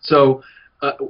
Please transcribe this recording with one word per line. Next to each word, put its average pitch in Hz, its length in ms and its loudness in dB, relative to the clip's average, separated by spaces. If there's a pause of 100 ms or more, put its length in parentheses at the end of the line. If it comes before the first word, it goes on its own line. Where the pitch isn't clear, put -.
So, 139 420 2 (400)
uh, 143 100 -6 (180)